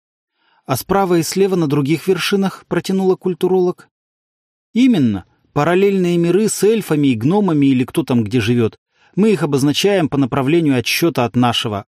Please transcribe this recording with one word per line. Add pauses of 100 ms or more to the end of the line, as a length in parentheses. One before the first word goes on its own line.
(640)
«А
справа
и
слева
на
других
вершинах?» —
протянула
культуролог. (840)
«Именно. (280)
Параллельные
миры
с
эльфами
и
гномами
или
кто
там
где
живет. (360)
Мы
их
обозначаем
по
направлению
отсчета
от
нашего,